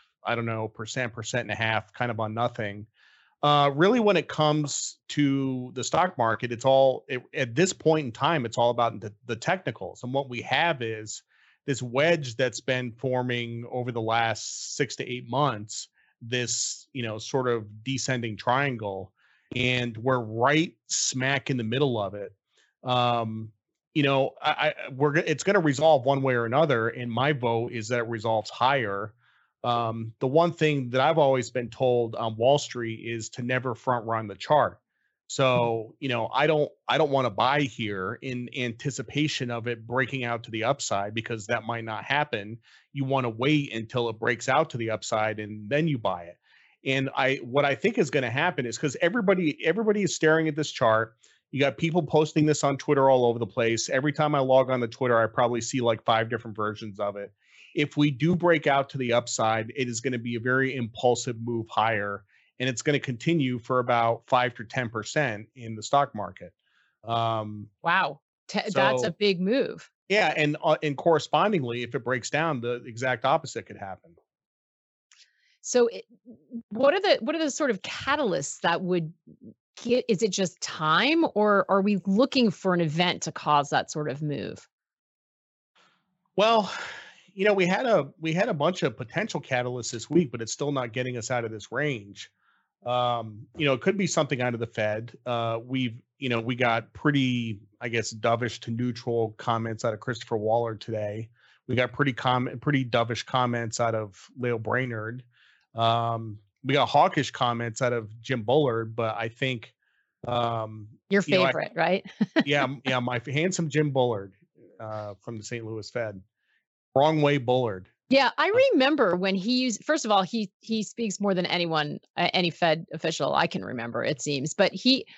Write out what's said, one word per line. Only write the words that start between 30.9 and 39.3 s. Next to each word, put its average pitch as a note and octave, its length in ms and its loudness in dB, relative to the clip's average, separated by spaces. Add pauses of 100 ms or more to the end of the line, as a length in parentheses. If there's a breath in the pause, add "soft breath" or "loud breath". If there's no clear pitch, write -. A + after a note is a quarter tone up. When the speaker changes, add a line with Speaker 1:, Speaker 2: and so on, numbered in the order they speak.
Speaker 1:
I've D3+ 180 4
always C3+ 320 4
been A#2+ 200 -6
told A#2+ 460 0
on A2 200 -4
Wall B2+ 220 4
Street A2+ 420 -6
is A#2 300 -8
to A#2+ 140 -10
never B2 320 -2
front A#2+ 300 -2
run A2+ 220 -4
the G2 80 -10
chart. B2 460 2 (460)
So, A#2+ 720 0
you C#3 80 -4
know, A#2 240 -2
I C#3+ 140 2
don't, D3+ 220 4 (200)
I B2 80 2
don't D3 140 4
wanna C3 180 2
buy B2 320 2
here G#2+ 600 -4
in B2 360 -8
anticipation B2+ 920 -4